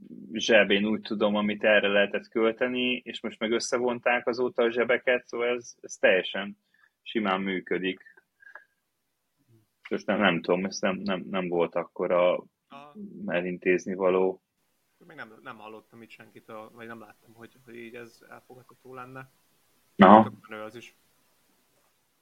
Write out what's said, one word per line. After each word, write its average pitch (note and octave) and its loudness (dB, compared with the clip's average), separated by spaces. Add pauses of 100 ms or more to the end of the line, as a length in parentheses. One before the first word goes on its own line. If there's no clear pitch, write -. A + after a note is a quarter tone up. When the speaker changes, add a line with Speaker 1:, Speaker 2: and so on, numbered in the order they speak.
(340)
Speaker 1:
zseb, G#2 4
én G2+ 2
úgy G#2+ -2
tudom, G#2 -2
amit G#2 -2
erre G#2 6
lehetett G2+ 2
költeni, B2 0
és - -12
most A2 -10
meg A2 -2
összevonták A#2+ -2
azóta B2 -2
a A#2 2
zsebeket, A#2+ 0
szóval A#2+ -4
ez, A#2+ -6
ez - -16
teljesen G2+ 2 (440)
simán F#2+ -2
működik. F#2 -4 (1900)
Most G2+ -6
nem, G2+ 0
nem F2 4
tudom, F2+ 0
ez G2 -8
nem, F#2+ -2
nem, F#2+ -6
nem F#2 -4
volt E2+ 0
akkora F2+ 0 (240)
Speaker 2:
Aha. C#3+ -20 (340)
Speaker 1:
elintézni F2+ -2
való. F#2 0 (680)
Speaker 2:
Még D#3+ -20
nem, A2 -20
nem B2 -16
hallottam G#2+ -20
itt A2 -20
senkit, A2+ -20
a, A2 -16
vagy A2+ -18
nem A#2 -14
láttam, A2 -20
hogy, A2+ -20 (140)
hogy A#2 -20
így A#2 -16
ez A#2 -18 (100)
elfogadható B2+ -20
lenne. C3 -16 (680)
Speaker 1:
Aha. G2+ 10
Speaker 2:
Tök - -8
menő G#2+ -14
az A2 -14
is. - -20 (1300)